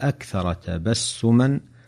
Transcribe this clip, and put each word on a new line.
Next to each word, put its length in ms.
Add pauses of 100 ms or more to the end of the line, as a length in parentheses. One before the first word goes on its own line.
أكثر 520
تبسما 1080 (280)